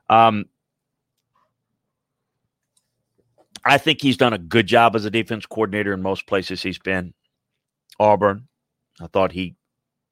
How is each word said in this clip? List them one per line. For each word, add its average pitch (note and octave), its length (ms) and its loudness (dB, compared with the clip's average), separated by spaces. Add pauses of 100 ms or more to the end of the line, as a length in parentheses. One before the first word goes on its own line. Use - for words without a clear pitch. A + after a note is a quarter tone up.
Um, A2 360 4 (3250)
I C3+ 140 4
think - 240 -2
he's C3+ 140 2
done B2 180 2
a G2 40 -4
good F2+ 280 0
job A2+ 280 4
as G#2+ 120 -4
a G#2 40 -8
defense A2 360 -6
coordinator G#2 480 -4
in F#2 80 -8
most F#2+ 240 -6
places F#2+ 360 -4
he's F#2 160 -8
been. F#2 360 -6 (840)
Auburn, G#2 480 2 (540)
I E2+ 80 -16
thought F#2+ 240 0
he F2+ 240 -10 (560)